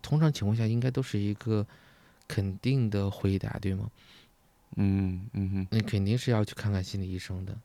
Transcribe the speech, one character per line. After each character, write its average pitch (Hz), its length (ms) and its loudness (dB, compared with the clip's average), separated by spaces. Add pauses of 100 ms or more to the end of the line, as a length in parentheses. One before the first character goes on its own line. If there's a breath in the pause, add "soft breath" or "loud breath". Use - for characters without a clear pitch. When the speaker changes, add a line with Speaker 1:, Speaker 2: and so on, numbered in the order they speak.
Speaker 1:
通 151 160 2
常 160 120 6
情 104 140 -2
况 107 100 4
下 113 120 0
应 117 120 2
该 127 120 2
都 131 100 -2
是 107 160 -2
一 101 160 0
个 104 320 0 (600 loud breath)
肯 98 320 -2
定 123 320 2
的 98 180 2
回 98 300 0
答， 104 200 -6
对 98 140 0
吗？ 101 160 -4 (840 loud breath)
Speaker 2:
嗯， 95 580 2
嗯 98 160 0
哼。 95 220 -2
Speaker 1:
那 110 100 2
肯 101 240 0
定 110 100 2
是 123 140 -2
要 107 160 4
去 - 80 -14
看 - 180 -4
看 92 120 0
心 98 180 -6
理 92 100 -4
医 92 60 -4
生 92 260 -8
的 104 220 -8